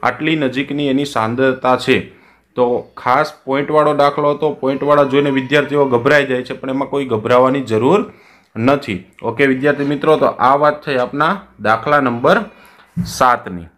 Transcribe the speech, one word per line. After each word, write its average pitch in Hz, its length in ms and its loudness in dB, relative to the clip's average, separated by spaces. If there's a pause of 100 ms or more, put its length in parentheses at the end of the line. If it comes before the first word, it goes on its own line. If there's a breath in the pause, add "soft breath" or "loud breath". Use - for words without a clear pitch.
આટલી 156 380 -2
નજીકની 139 480 -4
એની 143 240 -2
સાંદ્રતા 127 600 0 (100)
છે. 123 120 2 (580 soft breath)
તો 127 80 2 (360)
ખાસ 139 280 2 (160)
પોઇન્ટવાળો 147 560 0
દાખલો 143 320 2
હતો, 147 160 -2 (140)
પોઇન્ટવાળા 139 500 2
જોઈને 143 240 2
વિદ્યાર્થીઓ 139 560 0
ગભરાઈ 139 380 2
જાય 127 180 -2
છે, 135 120 -10
પણ 131 140 -8
એમાં 135 200 -4
કોઈ 139 180 -4
ગભરાવાની 123 580 2
જરૂર 127 300 2 (560 soft breath)
નથી. 120 420 0 (300)
ઓકે 117 140 -2 (100)
વિદ્યાર્થી 143 400 0
મિત્રો, 151 300 2
તો - 60 2 (200)
આ 135 140 4
વાત 147 220 2
થઈ 135 200 -2
આપના 143 280 -2 (360)
દાખલા 139 380 2
નંબર 127 320 2 (800 soft breath)
સાતની. 101 600 0